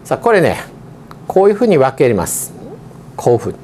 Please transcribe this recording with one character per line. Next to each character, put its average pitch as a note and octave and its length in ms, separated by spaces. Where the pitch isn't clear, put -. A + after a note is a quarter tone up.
さ C#3 100
あ、 - 40
こ A#3 120
れ G3+ 100
ね、 G#2+ 180
こ F#3+ 180
う G3+ 40
い G#3+ 40
う - 40
風 A#3 100
に F#3+ 100
分 C3 220
け B2 160
ま F2 140
す。 - 240
こ - 140
う - 20
い A#2+ 40
う - 40
風 F#2+ 120
に。 - 120